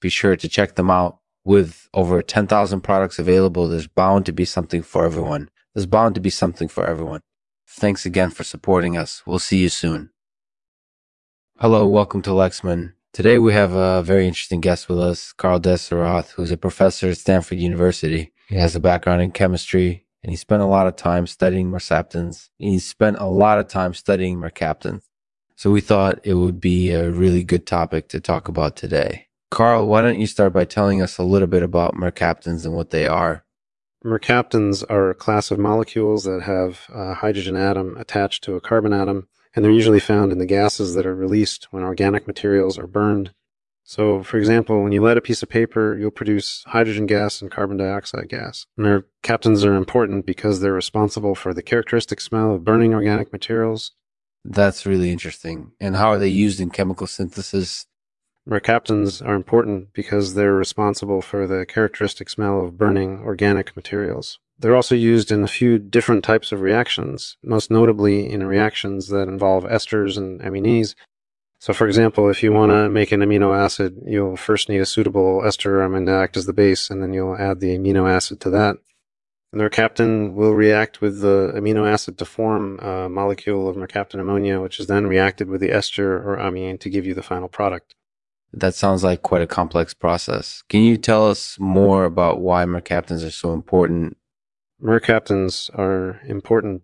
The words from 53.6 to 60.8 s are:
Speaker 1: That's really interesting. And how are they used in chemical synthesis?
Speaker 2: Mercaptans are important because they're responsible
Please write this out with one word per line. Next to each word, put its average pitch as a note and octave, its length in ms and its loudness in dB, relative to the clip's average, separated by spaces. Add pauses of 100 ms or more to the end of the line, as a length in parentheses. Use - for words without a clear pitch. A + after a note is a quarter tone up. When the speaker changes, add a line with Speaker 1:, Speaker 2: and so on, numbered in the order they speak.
Speaker 1:
That's - 420 0
really F#2 240 0
interesting. E2 720 -10
And F#2+ 160 -4
how G#2+ 140 2
are G2+ 100 2
they G2+ 80 2
used G2 320 2
in F2+ 100 -4
chemical F#2+ 380 -4
synthesis? - 800 -8 (600)
Speaker 2:
Mercaptans G#2+ 800 -2
are G#2+ 100 -2
important G2+ 580 0
because G2+ 400 -4
they're G2+ 200 2
responsible G2 680 -2